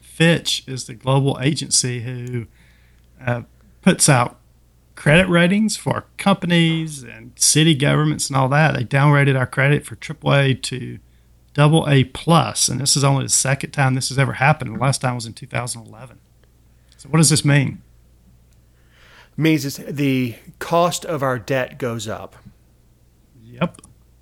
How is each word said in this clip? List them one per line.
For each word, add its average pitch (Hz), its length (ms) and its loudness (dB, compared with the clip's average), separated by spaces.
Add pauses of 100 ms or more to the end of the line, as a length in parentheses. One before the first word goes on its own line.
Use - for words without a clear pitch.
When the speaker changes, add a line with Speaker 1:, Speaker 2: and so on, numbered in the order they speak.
Speaker 1:
Fitch - 640 0
is 127 220 -12
the 123 80 -14
global 135 440 0
agency 127 640 -2
who, 123 460 -8 (760)
uh, 120 200 -4 (400)
puts 175 260 4
out 127 300 2 (560)
credit 175 340 4
ratings 180 480 2
for - 280 -4 (120)
companies 165 880 0
and 117 320 -20
city 156 400 4
governments 147 540 0
and 139 60 -4
all 131 140 2
that. 143 260 2
They 127 80 -2
downgraded 143 540 2
our 127 80 -2
credit 143 400 0
for - 100 -16
triple - 380 -4
A 135 220 2
to 123 420 -10 (560)
double 151 340 4
A 139 160 4
plus, 139 640 0
and 127 140 -2
this 143 160 0
is 135 60 -2
only 135 220 2
the 117 40 -8
second - 420 -2
time 131 220 0
this 131 160 -4
has 127 80 -8
ever 123 160 0
happened. 113 420 0
The 107 40 -8
last 131 220 -2
time 127 120 -2
was 117 140 -10
in 110 60 -14
two - 120 -20
thousand 120 400 -8
eleven. 113 320 -20 (800)
So - 120 -20
what 147 80 0
does 156 120 6
this - 160 0
mean? 143 380 0 (1500)
Speaker 2:
It - 20 -8
means 156 260 2
it's, 135 120 -8
the 131 580 -2 (220)
cost 170 480 0
of 151 160 -4
our 127 160 -2
debt 131 400 -4
goes 117 300 -6
up. 92 280 -12 (1120)
Speaker 1:
Yep. 123 320 -8 (400)